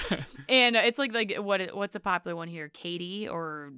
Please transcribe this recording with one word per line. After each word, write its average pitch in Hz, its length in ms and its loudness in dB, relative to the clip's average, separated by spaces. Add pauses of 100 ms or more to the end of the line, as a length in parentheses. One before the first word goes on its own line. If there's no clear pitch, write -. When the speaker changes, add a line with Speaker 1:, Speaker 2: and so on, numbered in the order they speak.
Speaker 1:
<laughs> - 380 -6
Speaker 2:
And 240 300 8
it's 233 200 4
like, 269 160 0
like, 220 240 0
what, 196 380 0
what's 202 200 -4
a 202 60 -6
popular 175 360 -2
one 165 100 -8
here? 160 220 -10
Katie 175 580 -6
or 156 500 -8